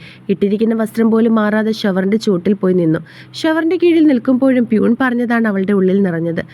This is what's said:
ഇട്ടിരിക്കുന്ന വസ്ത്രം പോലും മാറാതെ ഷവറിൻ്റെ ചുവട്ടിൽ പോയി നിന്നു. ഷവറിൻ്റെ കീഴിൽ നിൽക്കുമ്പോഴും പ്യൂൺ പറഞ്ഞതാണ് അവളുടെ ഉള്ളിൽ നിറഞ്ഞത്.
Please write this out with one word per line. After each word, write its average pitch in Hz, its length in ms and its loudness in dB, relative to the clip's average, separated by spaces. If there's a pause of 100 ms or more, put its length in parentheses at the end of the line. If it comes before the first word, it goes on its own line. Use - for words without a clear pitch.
(280)
ഇട്ടിരിക്കുന്ന 202 460 0
വസ്ത്രം 220 360 -2
പോലും 226 240 2
മാറാതെ 214 380 0
ഷവറിൻ്റെ 196 460 -2
ചുവട്ടിൽ 202 360 0
പോയി 185 240 0
നിന്നു. 160 220 0 (340)
ഷവറിൻ്റെ 330 420 -2
കീഴിൽ 330 300 2
നിൽക്കുമ്പോഴും 254 600 2
പ്യൂൺ 208 340 2
പറഞ്ഞതാണ് 240 480 -2
അവളുടെ 196 280 -2
ഉള്ളിൽ 190 260 2
നിറഞ്ഞത്. 170 400 -4 (120)